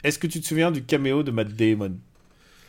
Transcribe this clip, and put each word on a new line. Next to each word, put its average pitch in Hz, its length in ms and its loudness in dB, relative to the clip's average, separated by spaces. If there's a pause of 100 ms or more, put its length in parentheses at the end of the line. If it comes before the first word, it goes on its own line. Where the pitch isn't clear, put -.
Est-ce 147 160 0
que 170 80 -2
tu 160 140 -6
te - 60 -10
souviens 165 220 2
du 147 140 -2
caméo 139 400 2
de 139 80 -2
Matt 110 240 0
Damon ? 107 380 2 (760)